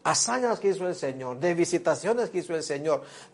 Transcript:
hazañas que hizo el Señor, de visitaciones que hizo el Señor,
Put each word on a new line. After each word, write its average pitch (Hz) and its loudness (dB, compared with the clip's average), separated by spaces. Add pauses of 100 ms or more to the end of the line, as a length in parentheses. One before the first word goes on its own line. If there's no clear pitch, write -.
hazañas 233 2
que 196 2
hizo 185 0
el 170 -2
Señor, 131 -6
de 175 4
visitaciones 175 2
que 185 -2
hizo 170 -4
el 156 -2
Señor, 147 0 (320)